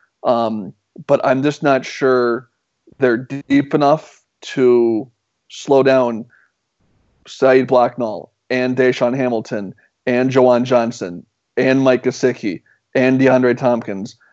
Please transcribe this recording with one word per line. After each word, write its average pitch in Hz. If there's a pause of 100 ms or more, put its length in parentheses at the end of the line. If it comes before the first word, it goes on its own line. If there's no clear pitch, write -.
(240)
Um, 110 (340)
but 143
I'm 135
just 147
not 135
sure 123 (500)
they're 123
deep 139
enough 147 (200)
to 120 (380)
slow 139
down 120 (1000)
Saeed 131
Blacknall 120 (200)
and 127
Deshaun 127
Hamilton 113 (320)
and 127
Juwan 127
Johnson 117 (320)
and 131
Mike 127
Gesicki 123 (320)
and 131
DeAndre 127
Tompkins 113 (160)